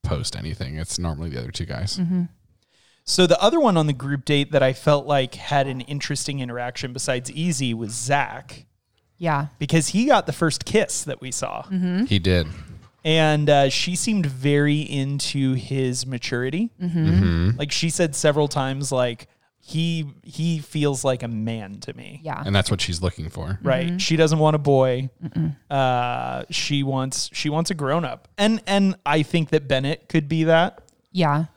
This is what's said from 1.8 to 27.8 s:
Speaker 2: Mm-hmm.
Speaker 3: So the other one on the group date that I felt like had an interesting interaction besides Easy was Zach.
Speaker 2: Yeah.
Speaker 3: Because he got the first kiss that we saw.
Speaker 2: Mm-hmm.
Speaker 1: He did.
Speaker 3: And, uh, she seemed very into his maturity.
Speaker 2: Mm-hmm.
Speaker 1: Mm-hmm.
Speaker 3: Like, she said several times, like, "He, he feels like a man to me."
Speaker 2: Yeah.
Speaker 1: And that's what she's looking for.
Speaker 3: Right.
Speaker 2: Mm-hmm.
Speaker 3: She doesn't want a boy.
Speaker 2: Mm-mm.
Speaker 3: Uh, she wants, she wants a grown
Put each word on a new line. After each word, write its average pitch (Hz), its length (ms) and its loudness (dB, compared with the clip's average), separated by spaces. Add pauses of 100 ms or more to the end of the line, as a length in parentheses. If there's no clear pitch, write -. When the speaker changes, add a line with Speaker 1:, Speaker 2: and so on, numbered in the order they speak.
Speaker 2:
Mm-hmm. 175 260 0 (800)
Speaker 3:
So - 240 4
the 170 140 4
other 254 180 4
one 220 180 6
on 156 100 4
the 147 60 2
group 135 320 -4
date 143 280 2
that 139 100 6
I 131 100 4
felt 143 320 2
like 139 300 2
had 139 320 0
an 127 140 -6
interesting 143 580 -6
interaction 123 540 -8
besides 123 380 -4
Easy 139 420 0
was 113 180 -6
Zach. 120 720 -4 (520)
Speaker 2:
Yeah. 151 300 0 (120)
Speaker 3:
Because 156 300 2
he 226 160 2
got 247 200 4
the 147 80 -4
first - 320 -2
kiss - 380 0
that 139 180 -8
we 131 100 -10
saw. - 320 -6
Speaker 2:
Mm-hmm. 185 420 -2
Speaker 1:
He 165 140 0
did. 87 280 2 (580)
Speaker 3:
And, 151 440 4
uh, 139 200 6
she 175 260 -2
seemed 202 300 0
very 143 560 2
into 139 720 -2
his 127 520 -2
maturity. 131 680 -4 (100)
Speaker 2:
Mm-hmm. 165 280 0
Speaker 1:
Mm-hmm. 90 480 4
Speaker 3:
Like, 147 140 -4
she - 180 -2
said 156 260 0
several 147 340 2
times, 135 420 -4
like, 123 360 -2 (340)
"He, 165 460 -4 (160)
he 160 360 -2
feels 143 460 -2
like 127 180 0
a 120 60 -6
man 110 520 -6
to - 120 -12
me." - 280 -16
Speaker 2:
Yeah. 156 240 -8
Speaker 1:
And 101 80 0
that's 98 160 4
what 95 120 0
she's 85 200 -4
looking 87 280 -4
for. 90 320 -8
Speaker 3:
Right. 170 260 0
Speaker 2:
Mm-hmm. 175 120 -4
Speaker 3:
She 165 180 0
doesn't 160 220 4
want 156 180 4
a - 20 0
boy. 131 500 2 (140)
Speaker 2:
Mm-mm. 156 320 -4 (140)
Speaker 3:
Uh, 123 800 -2
she 143 340 -2
wants, 135 480 -4
she - 180 -4
wants 160 220 -2
a 190 40 -2
grown 151 280 -2